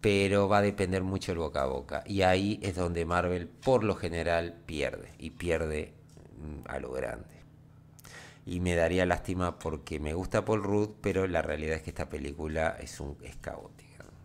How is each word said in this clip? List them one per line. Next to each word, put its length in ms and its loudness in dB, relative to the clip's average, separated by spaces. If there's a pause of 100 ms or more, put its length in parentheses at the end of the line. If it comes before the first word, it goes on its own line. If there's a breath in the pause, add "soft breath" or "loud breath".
Pero 480 6
va 100 6
a 20 6
depender 420 2
mucho 280 -2
el 60 0
boca 260 0
a 40 2
boca. 380 -4
Y 180 2
ahí 400 4
es 120 -2
donde 300 0
Marvel, 420 0
por 360 2
lo 120 2
general, 600 0 (100)
pierde, 540 -4
y 120 -10
pierde, 640 -2 (440)
mm, 320 -10
a 100 -6
lo 120 -8
grande. 380 -6 (1160 loud breath)
Y 140 -4
me 160 2
daría 300 4
lástima 540 0
porque 400 -4
me 140 -2
gusta 300 0
Paul 200 0
Rudd, 260 2 (120)
pero 260 0
la 140 0
realidad 360 -2
es 60 -8
que 80 -8
esta 180 -6
película 680 -4
es 200 -12
un, 240 -8
es 140 -14
caótica. 680 -14 (200)